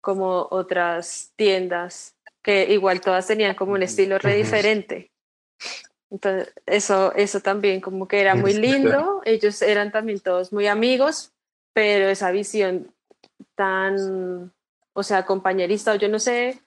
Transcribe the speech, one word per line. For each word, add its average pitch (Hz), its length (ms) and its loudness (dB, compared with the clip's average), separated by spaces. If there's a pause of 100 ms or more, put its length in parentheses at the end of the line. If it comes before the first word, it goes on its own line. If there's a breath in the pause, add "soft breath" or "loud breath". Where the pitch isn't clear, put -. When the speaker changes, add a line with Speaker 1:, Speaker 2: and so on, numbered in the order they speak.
Speaker 1:
como 185 500 -2
otras 180 840 -4
tiendas 180 800 -2 (260)
que 196 300 2
igual 190 280 2
todas 185 260 0
tenían 208 280 0
como 190 180 -4
un 196 60 0
Speaker 2:
Ujú. 196 60 0
Speaker 1:
estilo 196 340 0
re 202 160 2
Speaker 3:
Ujú. 208 80 2
Speaker 1:
diferente. 214 680 -2 (1000 loud breath)
Entonces, 190 420 -4 (140)
eso, 196 480 2
eso 202 260 0
también 196 400 0
como 190 260 -6
que 202 140 0
era 196 160 4
muy 196 160 2
Speaker 3:
Ujú, 214 80 2
claro. 254 140 4
Speaker 1:
lindo, 294 500 2
ellos 220 380 0
eran 208 280 2
también 220 300 -4
todos 180 320 -2
muy 208 160 0
amigos, 254 640 0 (400)
pero 208 360 2
esa 190 220 0
visión 196 640 -2 (640)
tan, 190 960 -4 (400)
o 202 100 -6
sea, 196 240 0
compañerista, 190 680 0
o 208 40 2
yo 202 120 0
no 214 120 -2
sé 247 460 -2